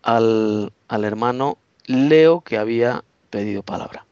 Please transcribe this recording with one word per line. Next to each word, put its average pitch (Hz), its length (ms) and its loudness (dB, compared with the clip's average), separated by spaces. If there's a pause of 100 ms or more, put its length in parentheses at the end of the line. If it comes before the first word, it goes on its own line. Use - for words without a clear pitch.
al, 110 720 2 (140)
al 107 160 -4
hermano 120 540 -4 (280)
Leo, 156 560 4
que - 160 -6
había 117 460 -2 (260)
pedido 101 320 -6
palabra. - 500 -12